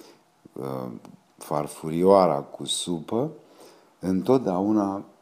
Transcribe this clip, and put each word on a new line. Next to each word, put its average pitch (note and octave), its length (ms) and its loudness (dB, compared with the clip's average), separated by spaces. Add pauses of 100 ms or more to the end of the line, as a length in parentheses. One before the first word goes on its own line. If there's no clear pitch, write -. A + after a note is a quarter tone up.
(520)
uh, C2 380 -8 (460)
farfurioara D#2+ 1040 4
cu - 240 -14
supă, F2+ 680 -4 (680)
întotdeauna G2 1040 0 (180)